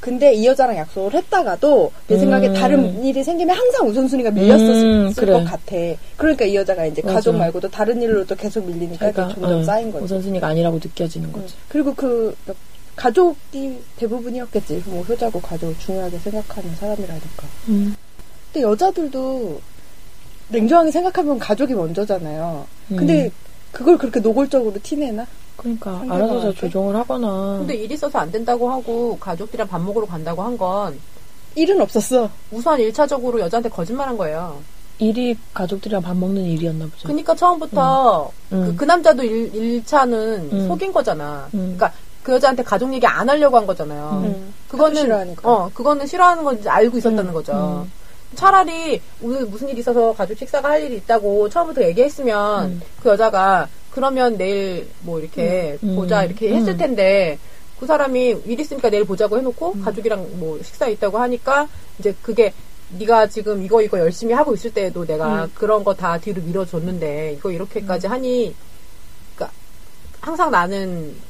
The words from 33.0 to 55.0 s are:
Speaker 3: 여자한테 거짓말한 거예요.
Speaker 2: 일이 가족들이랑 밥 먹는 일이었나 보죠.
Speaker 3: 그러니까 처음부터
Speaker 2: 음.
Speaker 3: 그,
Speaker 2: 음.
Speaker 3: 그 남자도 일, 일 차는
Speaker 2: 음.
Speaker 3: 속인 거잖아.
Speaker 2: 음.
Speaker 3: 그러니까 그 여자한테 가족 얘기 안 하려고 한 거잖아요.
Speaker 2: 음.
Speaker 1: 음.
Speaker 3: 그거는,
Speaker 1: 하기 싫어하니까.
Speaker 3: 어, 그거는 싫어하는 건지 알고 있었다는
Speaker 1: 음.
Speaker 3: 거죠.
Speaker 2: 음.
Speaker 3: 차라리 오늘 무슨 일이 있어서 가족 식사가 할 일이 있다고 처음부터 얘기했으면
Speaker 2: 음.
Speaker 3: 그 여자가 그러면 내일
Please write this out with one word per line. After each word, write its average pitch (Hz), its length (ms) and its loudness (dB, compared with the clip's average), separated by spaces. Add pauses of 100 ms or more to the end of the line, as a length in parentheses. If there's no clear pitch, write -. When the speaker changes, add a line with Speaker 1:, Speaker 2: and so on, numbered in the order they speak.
Speaker 3:
여자한테 226 300 0
거짓말한 240 480 -4
거예요. 160 400 -4 (400)
Speaker 2:
일이 226 380 0 (180)
가족들이랑 196 480 -2
밥 180 140 -4
먹는 190 280 0
일이었나 160 420 -2
보죠. - 180 -10
Speaker 3:
그러니까 311 300 0
처음부터 269 960 4 (220)
Speaker 2:
음. 190 120 0
Speaker 3:
그, 175 60 0
Speaker 2:
음. 170 60 -2
Speaker 3:
그 285 80 0
남자도 311 380 6
일, 226 320 -2
일 233 320 -2
차는 220 680 2
Speaker 2:
음. 196 160 0
Speaker 3:
속인 381 240 -2
거잖아. 147 600 -2
Speaker 2:
음. 185 220 -2
Speaker 3:
그러니까 185 160 0 (300)
그 262 100 0
여자한테 254 300 4
가족 247 300 -2
얘기 254 140 2
안 170 220 2
하려고 277 280 4
한 214 100 4
거잖아요. 151 560 -4
Speaker 2:
음. 185 40 -2
Speaker 1:
음. - 280 -6 (140)
Speaker 3:
그거는, 302 280 2
Speaker 1:
하기 302 40 0
싫어하니까. 208 500 0
Speaker 3:
어, 196 220 2
그거는 285 340 0
싫어하는 349 380 4
건지 220 240 -2
알고 226 300 4
있었다는 220 320 0
Speaker 1:
음. 170 40 -6
Speaker 3:
거죠. 170 520 -2
Speaker 2:
음. 185 60 -12 (420)
Speaker 3:
차라리 330 680 4 (180)
오늘 247 240 -4
무슨 220 240 -8
일이 240 120 -6
있어서 233 340 4
가족 208 240 -4
식사가 277 320 -2
할 302 140 4
일이 254 120 -6
있다고 208 540 2
처음부터 320 340 0
얘기했으면 208 800 2
Speaker 2:
음. 180 160 -4 (220)
Speaker 3:
그 240 80 4
여자가 196 580 4 (220)
그러면 254 480 2
내일 190 500 -2 (140)